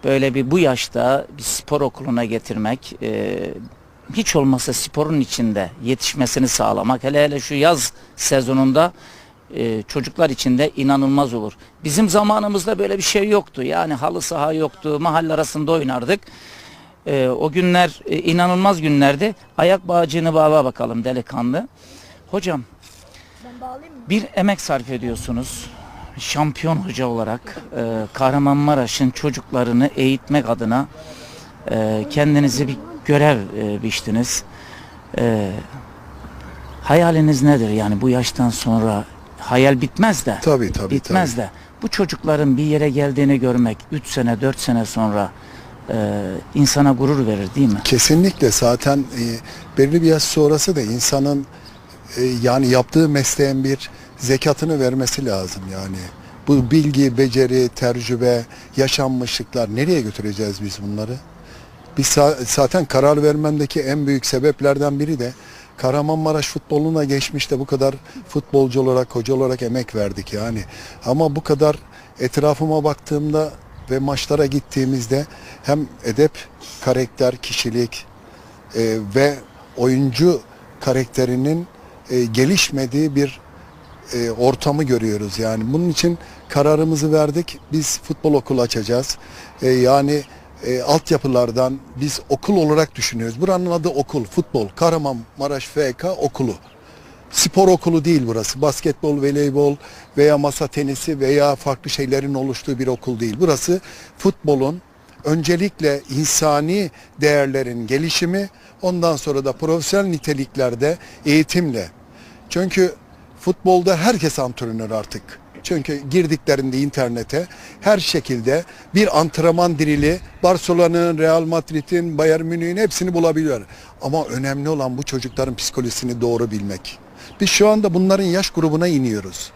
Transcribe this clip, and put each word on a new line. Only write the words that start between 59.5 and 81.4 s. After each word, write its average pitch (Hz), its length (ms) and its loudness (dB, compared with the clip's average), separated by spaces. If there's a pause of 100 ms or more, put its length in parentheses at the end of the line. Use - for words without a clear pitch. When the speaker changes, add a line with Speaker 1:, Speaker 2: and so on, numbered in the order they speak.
Speaker 3:
nereye 151 260 2
götüreceğiz 104 600 -6
biz 101 180 -8
bunları? 104 340 -8 (840)
Biz 139 80 0
sa-, 147 300 4 (100)
zaten 143 400 0
karar 143 380 2
vermemdeki 151 580 0
en 139 260 -2
büyük 139 180 0
sebeplerden 139 760 0
biri 151 200 -2
de 123 140 -6 (440)
Kahramanmaraş 151 680 0
futboluna 156 560 -2
geçmişte 139 560 -2
bu 135 60 -4
kadar 135 300 0 (340)
futbolcu 135 520 0
olarak, 127 340 0
hoca 123 180 -2
olarak 131 280 0
emek 120 340 -6
verdik 101 380 -6
yani. 110 300 -6 (420)
Ama 143 300 2
bu 160 80 -6
kadar 151 320 2 (440)
etrafıma 147 640 0
baktığımda 151 680 -2 (420)
ve 131 80 0
maçlara 143 460 0
gittiğimizde 135 800 -2 (380)
hem 147 240 0 (160)
edep, 123 280 2 (540)
karakter, 127 520 0
kişilik, - 680 -4 (680)
e, 113 220 0 (180)
ve 143 200 4 (420)
oyuncu 131 640 2 (400)
karakterinin, 131 840 0 (420)